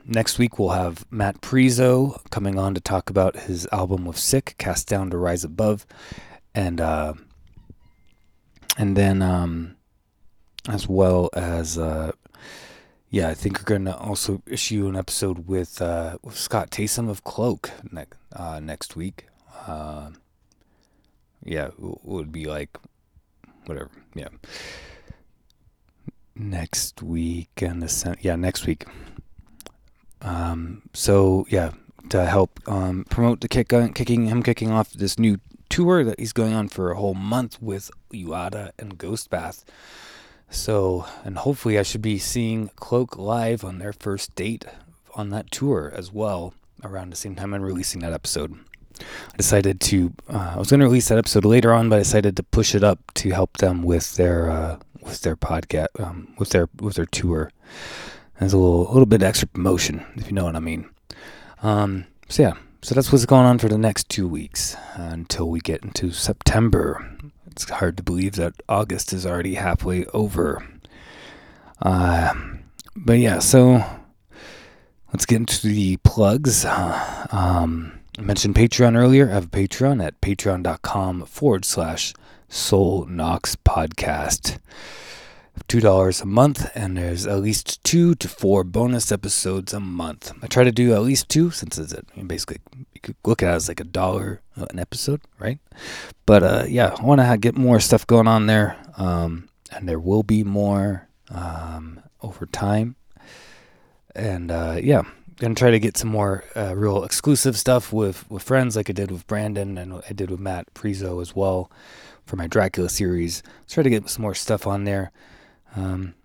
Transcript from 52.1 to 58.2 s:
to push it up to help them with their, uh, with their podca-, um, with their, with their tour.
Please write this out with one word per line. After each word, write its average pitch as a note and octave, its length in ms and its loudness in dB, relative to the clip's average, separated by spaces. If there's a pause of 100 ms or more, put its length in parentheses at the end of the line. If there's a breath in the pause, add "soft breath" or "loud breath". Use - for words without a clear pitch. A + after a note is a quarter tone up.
to - 60 -2
push - 320 2
it G2+ 80 4
up G2+ 160 4 (160)
to - 160 -2
help F#2 280 -2
them F2+ 260 0
with E2+ 320 0
their, E2+ 340 2
uh, D#2+ 280 -4 (220)
with - 200 -14
their E2 160 -2
podca-, D#2+ 500 -2 (140)
um, E2+ 360 -10
with - 140 -4
their, E2+ 180 2 (120)
with G2+ 160 -4
their E2+ 100 -2
tour. D#2+ 460 -2 (880 loud breath)